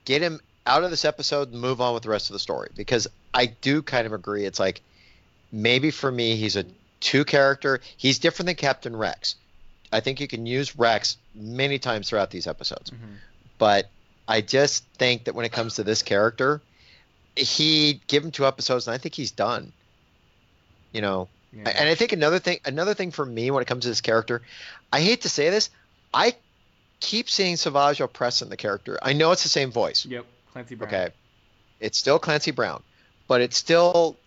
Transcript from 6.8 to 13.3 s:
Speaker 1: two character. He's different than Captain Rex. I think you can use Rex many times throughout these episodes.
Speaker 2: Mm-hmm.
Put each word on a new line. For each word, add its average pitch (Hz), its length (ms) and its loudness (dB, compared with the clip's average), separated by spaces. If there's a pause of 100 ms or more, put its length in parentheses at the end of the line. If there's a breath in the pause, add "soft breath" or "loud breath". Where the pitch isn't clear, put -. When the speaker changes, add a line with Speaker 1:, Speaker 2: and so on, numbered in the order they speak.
Speaker 1:
two 143 260 2
character. 139 560 2 (160 loud breath)
He's 135 220 2
different 170 280 0
than 175 80 -2
Captain 131 400 -2
Rex. 104 400 -4 (560)
I 110 80 2
think 131 200 -4
you 143 80 -6
can 117 180 -8
use 127 300 -4
Rex - 420 2 (180)
many 123 440 -4
times 110 300 -4
throughout 101 220 0
these 90 160 -8
episodes. - 440 -8
Speaker 2:
Mm-hmm. 113 220 -16 (460 loud breath)